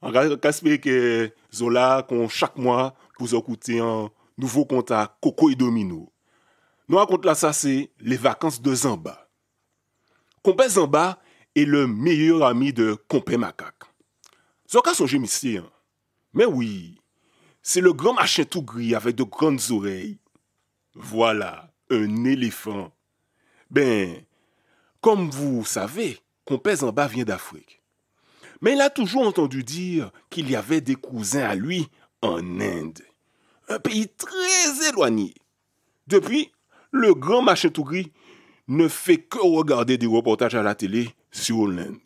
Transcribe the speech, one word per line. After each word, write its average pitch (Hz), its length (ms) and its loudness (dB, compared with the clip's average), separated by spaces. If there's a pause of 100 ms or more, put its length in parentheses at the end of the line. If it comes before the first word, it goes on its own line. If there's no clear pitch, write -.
On 120 100 -8
va, 131 140 4
on 147 100 0
va 147 120 0
espérer 147 300 0
que 120 500 2 (240)
Zola, 123 560 2
qu'on 120 200 -2
chaque - 280 -2
mois, 127 380 0 (240)
pour 120 160 -4
écouter 117 460 -2
un 110 280 -4 (300)
nouveau 131 260 0
compte 127 280 -2
à 107 280 -2
Coco 156 300 4
et 131 60 -2
Domino. 107 560 -2 (760)
Nous 165 80 4
raconte 185 280 2
là, 160 100 4
ça, 151 180 0
c'est 139 460 -2
les 120 180 -4
vacances 120 460 -2
de 135 100 0
Zamba. 113 560 -4 (1160)
Compère 202 240 4
Zamba 175 500 2 (380)
est 143 80 6
le 143 240 2
meilleur 156 560 2
ami 127 280 2
de 113 220 2 (140)
Compère 123 320 0
Macaque. - 420 -10 (880)
Zoka 339 240 2
songe 139 220 0
monsieur, 113 460 -4
hein? - 80 -20 (640)
Mais 220 140 4
oui, 107 540 -4 (640)
c'est - 180 -2
le 185 120 6
grand 160 220 0
machin 175 300 0
tout 170 180 -6
gris 117 320 -4
avec 113 220 -2
de 131 80 0
grandes 135 480 -2
oreilles. 101 460 -6 (760)
Voilà, 107 720 -2 (220)
un 110 360 0
éléphant. 110 680 -4 (800)
Ben, 104 520 0 (800)
comme 196 300 2
vous 135 340 -4
savez, 123 560 -6 (300)
Compère 151 280 -2
Zamba 139 280 -2
vient 123 160 -6
d'Afrique. 92 580 -10 (800)
Mais 226 120 4
il 277 80 2
a 277 100 4
toujours 254 320 0
entendu 147 400 0
dire 156 480 -4 (200)
qu'il 151 200 -6
y 127 60 0
avait 120 240 -2
des 131 160 -2
cousins 123 520 -4
à 98 60 -4
lui 151 340 -4 (340)
en 175 380 -4
Inde. 160 420 -8 (640)
Un 220 100 -4
pays 220 300 -4
très 359 800 -2
éloigné. 117 440 0 (760)
Depuis, 220 420 2 (400)
le 226 240 6
grand 160 260 2
machin 185 280 4
tout 151 160 -4
gris 160 280 -8 (540)
ne 156 220 2
fait - 300 2
que - 200 -10
regarder 147 580 2
des 117 120 0
reportages 113 480 2
à 110 80 0
la 104 100 0
télé 113 400 -4 (160)
sur 113 380 -2
l'Inde. 90 380 -8